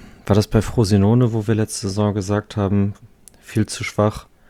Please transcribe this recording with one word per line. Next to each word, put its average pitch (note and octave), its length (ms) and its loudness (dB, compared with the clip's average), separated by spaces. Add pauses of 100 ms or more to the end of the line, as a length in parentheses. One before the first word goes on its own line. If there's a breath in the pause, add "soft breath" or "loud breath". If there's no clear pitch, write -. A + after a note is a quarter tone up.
(260 loud breath)
war G2+ 100 2
das G#2 120 2
bei A2 140 2
Frosinone, G#2+ 720 2
wo A2 140 -4
wir A2+ 80 2
letzte G#2+ 340 -4
Saison G#2 260 0
gesagt G#2 420 -4
haben, G2+ 380 0 (460)
viel - 260 -2
zu - 180 -10
schwach? - 420 -2 (240 soft breath)